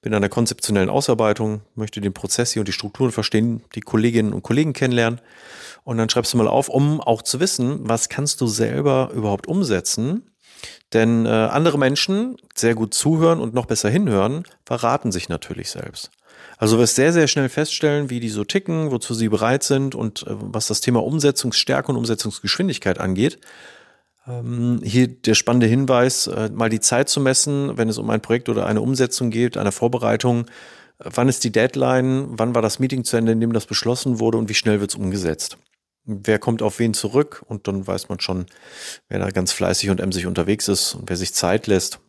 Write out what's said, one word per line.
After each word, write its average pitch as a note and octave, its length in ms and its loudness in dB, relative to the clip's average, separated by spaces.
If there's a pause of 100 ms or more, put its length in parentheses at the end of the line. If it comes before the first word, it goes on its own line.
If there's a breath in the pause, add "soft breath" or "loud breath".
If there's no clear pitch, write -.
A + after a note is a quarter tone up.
bin G#2+ 120 -2
an G#2 80 2
der G2+ 80 2
konzeptionellen G2+ 600 0
Ausarbeitung, G#2+ 720 0 (140)
möchte G#2+ 260 -8
den G2+ 120 -2
Prozess - 400 -4
hier A2+ 80 -2
und G2 60 -2
die F#2+ 60 -6
Strukturen A#2+ 380 -2
verstehen, A2+ 500 0 (140)
die G#2+ 60 -8
Kolleginnen A2 520 2
und G2 80 -4
Kollegen C#3+ 320 0
kennenlernen A#2+ 480 0 (640 loud breath)
und A#2+ 140 -4
dann A2+ 120 2
schreibst - 240 0
du B2 40 2
mal A2 100 4
auf, C#3 220 2
um D3 320 2
auch A2+ 200 0
zu - 180 -4
wissen, D3 420 -2
was A#2+ 280 0
kannst - 320 -4
du B2 60 2
selber C3 640 0
überhaupt G#2 340 -2
umsetzen. D#3 840 -2 (600 loud breath)
Denn, A2+ 340 4
äh, - 20 0
andere C3 480 2
Menschen F#3+ 600 0 (180)
sehr A#2 180 2
gut A2 220 -2
zuhören D#3+ 440 2
und A#2 140 -6
noch A#2+ 140 -2
besser G#2+ 220 0
hinhören, C3+ 540 2 (220 loud breath)
verraten A#2+ 460 -2
sich F2+ 180 -6
natürlich - 400 -8
selbst. - 400 -12 (480 loud breath)
Also A2 180 4
du A#2 60 6
wirst A2+ 140 4
sehr, D3+ 180 4
sehr D#3+ 140 4
schnell C3+ 220 0
feststellen, D3 600 -2
wie A#2+ 100 -4
die A#2 100 -4
so G#2 140 -4
ticken, E3 460 -2
wozu A#2+ 240 -4
sie A2+ 160 0
bereit A2+ 320 2
sind C3+ 320 0
und, - 300 -6
äh, - 80 -10
was G#2 340 -6
das - 160 -2
Thema B2 220 2
Umsetzungsstärke C3+ 880 0
und B2+ 60 0
Umsetzungsgeschwindigkeit A2+ 1000 -2
angeht. F#2+ 400 0 (880 loud breath)
Ähm, A#2+ 560 -2
hier B2 240 4
der A2 280 0
spannende A#2+ 320 4
Hinweis, B2+ 580 4
äh, G#2+ 260 -4
mal A2 180 0
die A2 100 0
Zeit B2+ 300 2
zu - 100 0
messen, C#3 580 0
wenn A2+ 120 2
es G#2+ 100 -4
um A2 100 -4
ein A2 120 0
Projekt A#2+ 280 0
oder G#2+ 160 0
eine G#2+ 160 0
Umsetzung B2+ 480 0
geht, A#2 280 0
eine G2+ 140 0
Vorbereitung. A#2 760 0 (500 loud breath)
Wann - 320 0
ist - 140 -2
die A#2 80 -2
Deadline? C3 800 2
Wann A#2 260 -2
war A#2 80 2
das A2 160 -2
Meeting C3 240 -2
zu - 140 0
Ende, A2+ 160 4
in A2+ 80 2
dem A#2 120 0
das A2 140 -2
beschlossen A#2+ 520 -2
wurde A2+ 200 2
und A2 100 -4
wie G#2 60 -4
schnell G#2+ 240 2
wird's G2+ 160 -4
umgesetzt? F#2 600 -4 (500)
Wer G#2 320 0
kommt A2+ 220 -2
auf G#2+ 180 -2
wen A#2 140 2
zurück B2+ 540 -2
und G#2+ 200 -8
dann G2 180 -4
weiß F#2+ 240 -6
man F#2+ 100 -8
schon, F#2 280 -4 (600 loud breath)
wer G2+ 100 -4
da F#2+ 100 -2
ganz F#2 220 0
fleißig F#2+ 380 0
und F#2 100 2
emsig F#2 260 -2
unterwegs F#2 420 0
ist - 280 0
und - 140 -12
wer F2 80 -4
sich F2+ 160 -4
Zeit F#2 340 0
lässt G2 420 0